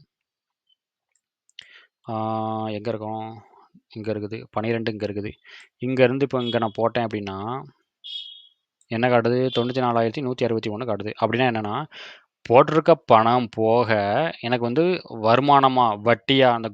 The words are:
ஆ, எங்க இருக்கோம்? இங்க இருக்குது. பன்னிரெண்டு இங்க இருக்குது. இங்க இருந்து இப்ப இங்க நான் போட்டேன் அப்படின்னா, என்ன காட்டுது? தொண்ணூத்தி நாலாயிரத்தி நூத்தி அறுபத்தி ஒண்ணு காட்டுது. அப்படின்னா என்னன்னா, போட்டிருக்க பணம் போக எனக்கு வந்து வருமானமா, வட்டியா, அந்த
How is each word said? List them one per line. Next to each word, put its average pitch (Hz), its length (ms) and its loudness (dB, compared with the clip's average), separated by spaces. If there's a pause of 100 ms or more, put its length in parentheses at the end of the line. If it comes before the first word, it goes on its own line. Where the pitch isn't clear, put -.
(2000)
ஆ, 113 60 -8 (520)
எங்க 107 240 -8
இருக்கோம்? 110 520 -10 (460)
இங்க 107 240 -8
இருக்குது. 104 380 -8
பன்னிரெண்டு 113 420 -4
இங்க 104 140 -6
இருக்குது. 101 260 -8 (460)
இங்க 127 240 -2
இருந்து 131 220 2
இப்ப 127 180 -2
இங்க 117 160 -2
நான் 113 160 -2
போட்டேன் 113 320 0
அப்படின்னா, 104 560 -8 (1200)
என்ன 117 220 -2
காட்டுது? 123 400 2 (100)
தொண்ணூத்தி 127 240 -2
நாலாயிரத்தி 120 480 -2
நூத்தி 123 140 -4
அறுபத்தி 113 260 -2
ஒண்ணு 117 180 -8
காட்டுது. 104 320 -6
அப்படின்னா 117 260 0
என்னன்னா, 113 380 -4 (640)
போட்டிருக்க 151 440 6 (140)
பணம் 117 440 4
போக 113 400 0 (500)
எனக்கு 120 240 -2
வந்து 160 440 0
வருமானமா, 127 800 4 (180)
வட்டியா, 123 480 4
அந்த 113 220 -4